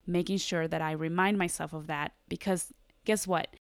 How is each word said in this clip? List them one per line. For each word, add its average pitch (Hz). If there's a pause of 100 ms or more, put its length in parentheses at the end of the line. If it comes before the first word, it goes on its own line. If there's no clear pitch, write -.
making 180
sure 165
that 160
I 156
remind 175
myself 175
of 156
that, 151 (160)
because 180 (380)
guess 214
what? 180 (200)